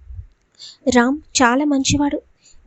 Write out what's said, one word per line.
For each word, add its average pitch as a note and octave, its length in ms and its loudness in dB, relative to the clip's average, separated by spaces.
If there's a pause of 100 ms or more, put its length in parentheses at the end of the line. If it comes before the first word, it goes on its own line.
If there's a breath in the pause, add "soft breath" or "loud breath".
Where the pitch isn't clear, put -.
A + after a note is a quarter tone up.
(960 loud breath)
"రామ్ B3+ 240 2 (160)
చాలా C4 300 2
మంచివాడు, C#4+ 560 0 (460 soft breath)